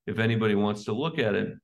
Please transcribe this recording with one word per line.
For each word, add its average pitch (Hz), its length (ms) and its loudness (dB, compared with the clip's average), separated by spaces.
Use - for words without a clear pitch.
if 104 120 -4
anybody 110 360 2
wants 104 300 0
to 110 80 -4
look 151 260 -2
at 107 160 2
it 98 140 -2